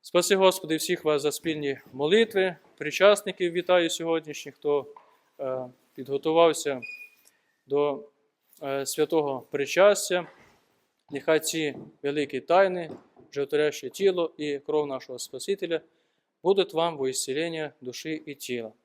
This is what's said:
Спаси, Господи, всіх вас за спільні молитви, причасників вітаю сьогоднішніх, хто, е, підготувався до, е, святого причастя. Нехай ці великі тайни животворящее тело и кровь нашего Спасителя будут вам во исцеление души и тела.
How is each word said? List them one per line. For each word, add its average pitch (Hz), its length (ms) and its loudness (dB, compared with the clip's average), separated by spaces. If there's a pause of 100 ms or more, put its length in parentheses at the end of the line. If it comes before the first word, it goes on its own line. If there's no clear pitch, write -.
Спаси, 180 340 0
Господи, 180 400 2
всіх 160 300 -4
вас 151 160 2
за 147 100 0
спільні 147 480 -6 (140)
молитви, 185 640 2 (220)
причасників 185 760 2
вітаю 175 380 2
сьогоднішніх, 156 680 -6
хто, 147 300 0 (540)
е, 131 300 -6 (260)
підготувався 139 880 2 (840)
до, 139 380 0 (600)
е, 139 220 -4
святого 147 560 0 (100)
причастя. 180 760 2 (840)
Нехай 147 280 2
ці 156 360 -4 (280)
великі 143 360 -2
тайни 180 520 2 (420)
животворящее 143 580 -2
тело 180 460 0
и 147 220 -4
кровь 151 280 -2
нашего 131 300 -10
Спасителя 165 680 -6 (580)
будут 190 320 2
вам 165 240 0
во 131 140 -2
исцеление 151 680 -4
души 131 340 -10
и 147 200 -14
тела. 117 380 -8 (120)